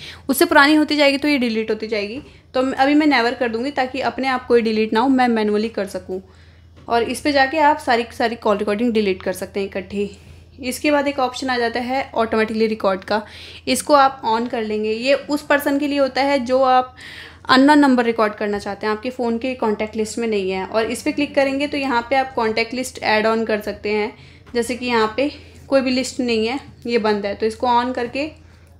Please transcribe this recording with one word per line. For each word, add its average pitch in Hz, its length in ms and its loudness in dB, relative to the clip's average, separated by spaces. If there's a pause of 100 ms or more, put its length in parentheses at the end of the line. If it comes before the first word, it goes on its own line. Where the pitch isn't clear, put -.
(280)
उससे 277 160 2
पुरानी 302 300 6
होती 302 220 2
जाएगी 277 220 4
तो 294 100 -2
ये 294 100 2
डिलीट 220 320 -2
होती 220 160 -4
जाएगी। 214 360 -6 (320)
तो 262 180 0
अभी 277 220 4
मैं 302 120 4
नेवर 247 280 2
कर 247 140 -2
दूँगी 233 220 -4
ताकि 262 300 -4
अपने 254 280 -4
आप 254 180 -2
कोई 240 160 4
डिलीट 220 300 0
ना 220 80 2
हो, 262 80 2
मैं 254 200 4
मैनुअली 214 400 0
कर 208 180 -6
सकूँ। 190 360 -10 (680)
और 233 140 2
इस 247 180 -4
पे 302 120 0
जाके 277 260 2
आप 302 200 4
सारी 240 240 0
की 233 140 -14
सारी 233 200 -2
कॉल 214 200 0
रिकॉर्डिंग 214 360 0
डिलीट 202 300 0
कर 185 100 -2
सकते 190 280 -8
हैं 196 60 -4
इकट्ठी। 196 440 -6 (500)
इसके 254 300 -2
बाद 285 180 2
एक 277 100 -2
ऑप्शन 254 320 -2
आ 247 80 -2
जाता 233 220 -2
है 254 340 -4
ऑटोमेटिकली 220 520 0
रिकॉर्ड 202 380 -2
का, 214 180 -2 (460)
इसको 262 260 2
आप 269 280 4
on 233 260 0
कर 240 140 -4
लेंगे। 214 300 -2
ये 247 220 0
उस 285 280 -2
पर्सन 277 360 0
के 294 100 -2
लिए 285 100 -2
होता 262 240 2
है 285 160 2
जो 254 240 0
आप 254 340 2 (520)
अननोन 277 300 8
नंबर 254 260 4
रिकॉर्ड 226 300 0
करना 208 240 -4
चाहते 202 280 -8
हैं, 214 60 0
आपके 214 180 -6
फ़ोन 233 280 -2
के 262 160 -4
कॉन्टैक्ट 214 420 -2
लिस्ट 214 220 -4
में 233 100 -2
नहीं 202 220 -2
है। 190 160 -4
और 220 180 -2
इस 226 180 -6
पर 302 100 -2
क्लिक 285 220 -4
करेंगे 277 320 0
तो 294 100 -4
यहाँ 254 340 -2
पे 277 60 2
आप 262 180 0
कॉन्टैक्ट 226 400 -2
लिस्ट 254 240 -8
ऐड 214 280 2
on 226 200 0
कर 214 140 -2
सकते 208 300 -8
हैं। 214 500 -6 (140)
जैसे 233 220 -2
कि 247 100 -8
यहाँ 220 300 0
पे 294 140 0 (380)
कोई 269 120 4
भी 262 100 0
लिस्ट 254 300 -2
नहीं 226 260 0
है, 262 140 -4 (260)
ये 233 120 0
बंद 208 280 0
है, 202 80 -6
तो 220 120 -2
इसको 220 200 -4
on 240 280 2
करके 269 360 -4 (500)